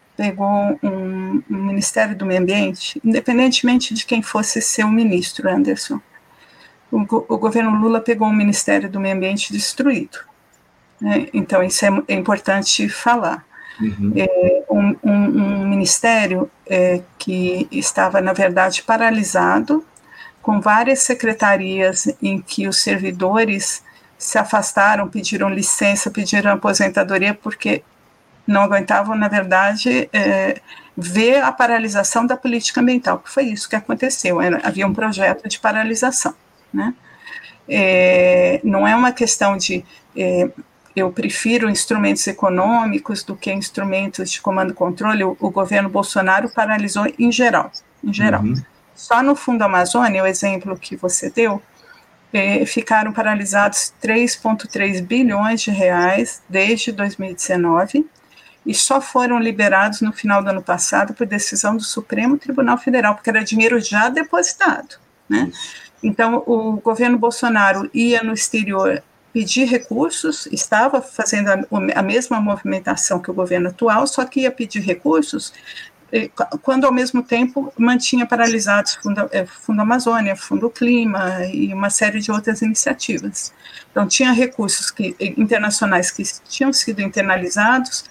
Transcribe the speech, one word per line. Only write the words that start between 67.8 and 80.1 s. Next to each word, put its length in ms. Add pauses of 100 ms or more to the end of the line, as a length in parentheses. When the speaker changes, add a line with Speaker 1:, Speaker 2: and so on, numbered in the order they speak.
Speaker 1:
ia 280
no 100
exterior 720 (300)
pedir 320
recursos, 880
estava 480
fazendo 480
a, 100 (360)
a 80
mesma 380
movimentação 800
que 100
o 40
governo 340
atual, 380
só 180
que 160
ia 100
pedir 300
recursos, 720 (600)
eh, 160
qu-, 300
quando 260
ao 80
mesmo 300
tempo 560
mantinha 480
paralisados 720
Fundo, 360
eh, 140
Fundo 340
Amazônia, 560